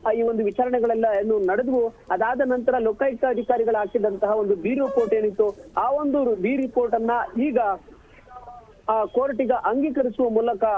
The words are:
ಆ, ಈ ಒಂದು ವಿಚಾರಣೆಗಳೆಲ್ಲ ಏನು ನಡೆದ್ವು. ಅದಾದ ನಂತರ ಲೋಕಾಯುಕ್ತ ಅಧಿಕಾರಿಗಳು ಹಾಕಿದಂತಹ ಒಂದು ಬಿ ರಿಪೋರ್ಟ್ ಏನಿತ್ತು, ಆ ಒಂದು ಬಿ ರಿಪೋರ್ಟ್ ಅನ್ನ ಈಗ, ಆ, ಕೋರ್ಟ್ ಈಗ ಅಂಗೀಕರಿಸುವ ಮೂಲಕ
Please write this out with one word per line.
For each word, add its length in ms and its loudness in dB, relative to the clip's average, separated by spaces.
ಆ, 40 0
ಈ 120 0
ಒಂದು 220 0
ವಿಚಾರಣೆಗಳೆಲ್ಲ 600 0
ಏನು 200 0
ನಡೆದ್ವು. 500 0
ಅದಾದ 560 -2
ನಂತರ 340 0
ಲೋಕಾಯುಕ್ತ 500 -2
ಅಧಿಕಾರಿಗಳು 480 0
ಹಾಕಿದಂತಹ 540 -2
ಒಂದು 260 0
ಬಿ 180 -2
ರಿಪೋರ್ಟ್ 400 0
ಏನಿತ್ತು, 420 0
ಆ 140 0
ಒಂದು 460 0
ಬಿ 200 0
ರಿಪೋರ್ಟ್ 380 0
ಅನ್ನ 160 0
ಈಗ, 160 0
ಆ, 160 2
ಕೋರ್ಟ್ 360 0
ಈಗ 120 2
ಅಂಗೀಕರಿಸುವ 760 2
ಮೂಲಕ 360 0